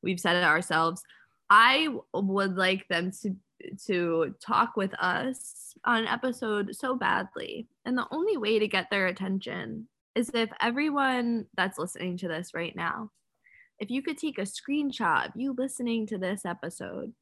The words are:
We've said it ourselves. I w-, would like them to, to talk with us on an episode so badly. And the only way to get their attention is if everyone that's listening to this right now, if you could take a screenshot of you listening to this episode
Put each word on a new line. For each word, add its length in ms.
We've 160
said 160
it 100
ourselves. 580
I 340
w-, 180
would 420
like 320
them 240
to, 140
to 480
talk 320
with 180
us 800
on 180
an 60
episode 680
so 220
badly. 720
And 120
the 140
only 260
way 220
to 80
get 240
their 160
attention 800
is 180
if 160
everyone 840
that's 220
listening 400
to 100
this 240
right 220
now, 360
if 120
you 120
could 160
take 200
a 40
screenshot 840
of 80
you 200
listening 520
to 100
this 260
episode 760